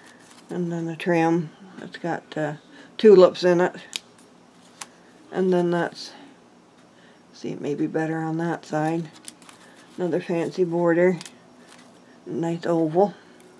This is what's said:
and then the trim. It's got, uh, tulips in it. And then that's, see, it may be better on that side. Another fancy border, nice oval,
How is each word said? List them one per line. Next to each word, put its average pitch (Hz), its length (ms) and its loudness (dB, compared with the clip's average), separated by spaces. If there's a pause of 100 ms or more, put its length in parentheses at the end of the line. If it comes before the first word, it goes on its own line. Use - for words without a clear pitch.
(500)
and 175 200 -6
then 170 180 -6
the 165 100 -10
trim. 165 540 0 (300)
It's - 140 -14
got, - 420 -10
uh, 151 180 -4 (420)
tulips 185 480 8
in 175 160 4
it. - 160 -2 (1500)
And 185 220 0
then 175 180 0
that's, - 400 -4 (1200)
see, - 200 -12
it - 100 -12
may 143 140 -6
be 151 120 -4
better 160 300 -4
on 160 220 -6
that 170 260 -6
side. 156 440 -4 (880)
Another 175 220 -2
fancy 170 460 -4
border, 170 520 2 (1080)
nice 170 400 -6
oval, 170 480 0 (460)